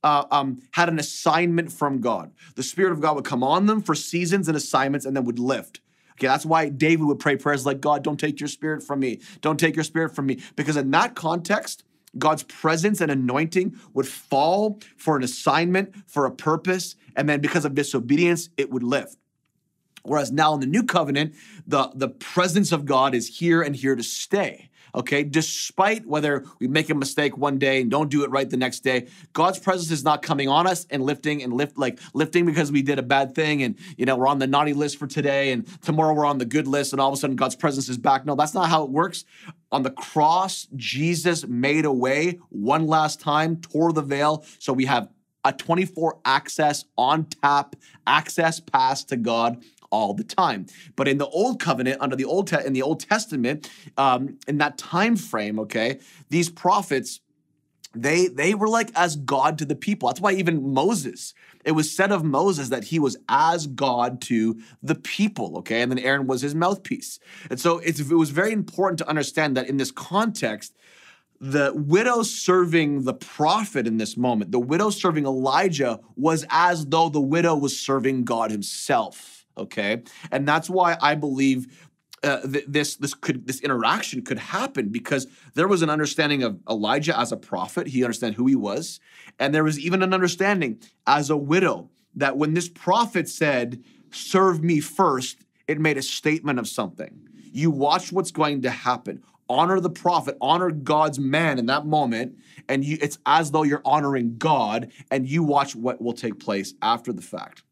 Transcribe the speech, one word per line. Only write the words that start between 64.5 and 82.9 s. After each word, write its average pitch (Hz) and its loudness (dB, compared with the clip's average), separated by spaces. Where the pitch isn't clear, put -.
the - -2
people, 120 -4
okay? 113 -2
And 123 0
then 127 0
Aaron 135 0
was 127 -2
his 143 -4
mouthpiece. - -2
And 127 -6
so 170 2
it's, 151 -4
it 143 -2
was 160 4
very 185 0
important 190 -2
to 160 -6
understand 147 0
that 127 -2
in 135 -2
this 135 -2
context, 165 -4
the 139 0
widow 208 2
serving 165 2
the 127 0
prophet 156 0
in 113 0
this 110 -4
moment, 117 0
the 120 2
widow 170 0
serving 165 0
Elijah, 135 0
was 156 0
as 165 2
though 160 2
the 147 0
widow 160 2
was 139 -2
serving 131 0
God 113 0
himself, - -4
okay? 104 -4
And 139 -2
that's 156 0
why 175 2
I 147 4
believe, 135 -2
uh, 139 0
th-, 135 -4
this, 143 -2